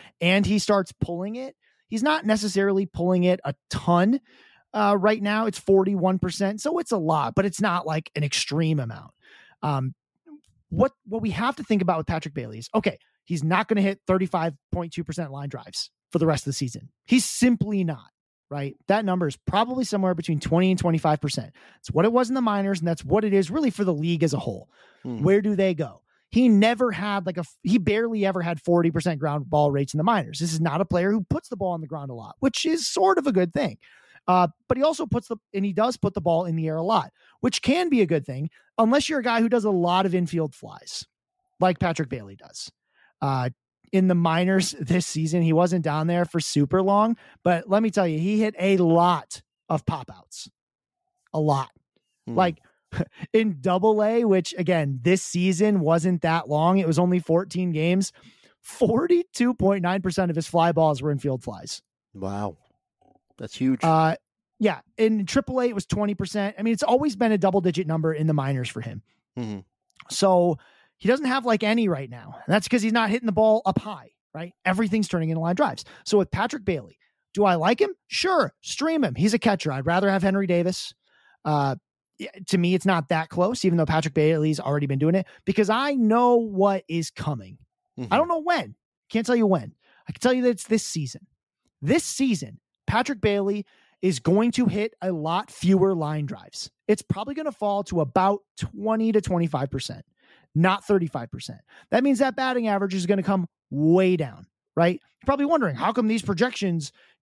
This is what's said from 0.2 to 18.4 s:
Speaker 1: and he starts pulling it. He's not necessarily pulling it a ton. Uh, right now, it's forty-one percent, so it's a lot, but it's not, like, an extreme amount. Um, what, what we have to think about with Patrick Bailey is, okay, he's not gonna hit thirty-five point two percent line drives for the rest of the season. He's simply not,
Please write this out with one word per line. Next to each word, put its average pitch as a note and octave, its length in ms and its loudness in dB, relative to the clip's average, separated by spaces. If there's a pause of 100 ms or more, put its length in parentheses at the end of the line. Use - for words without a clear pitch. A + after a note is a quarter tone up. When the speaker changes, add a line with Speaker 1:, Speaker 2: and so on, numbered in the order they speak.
Speaker 1:
and F#3 260 2
he G#3 120 2
starts G3 420 0
pulling F#3 360 -6
it. C4 180 -12 (340)
He's A3 140 -4
not D4+ 220 0
necessarily G3 600 0
pulling F3+ 380 0
it F3+ 200 2
a C#3 100 -6 (160)
ton. F#3+ 500 2 (520)
Uh, G#3 260 2
right G#3+ 240 0
now, G#3+ 240 -2
it's - 120 -6
forty-one F#3+ 600 2
percent, G3 420 -4
so E4 180 -2
it's - 120 -6
a A3+ 60 0
lot, D#3 400 0
but F#3+ 80 2
it's G3 160 -4
not, F3 260 -2
like, D#3 300 -6
an D3 80 -2
extreme D#3 560 -2
amount. A#2 320 -10 (500)
Um, C3 320 -4 (760)
what, B3+ 220 0 (140)
what G#3+ 160 -6
we A3 80 -2
have A3 260 -2
to C#4+ 60 -12
think G#3 200 0
about F3 160 0
with D#3 100 -8
Patrick D#3 260 -6
Bailey A2+ 240 -10
is, A#2 160 -16
okay, G#3 240 -2 (260)
he's D#3 200 -6
not F#3 240 0
gonna G#3 140 2
hit G3 260 0
thirty-five F3+ 460 -2 (180)
point E3+ 200 -8
two E3+ 120 -6
percent D#3 260 -8
line C#3 180 -10
drives - 420 -12 (200)
for E3+ 80 0
the E3 80 0
rest D3+ 160 0
of - 40 -12
the C#3 80 -4
season. - 340 -8 (160)
He's B3 200 2
simply G#3+ 600 0
not, D#3 260 -6 (400)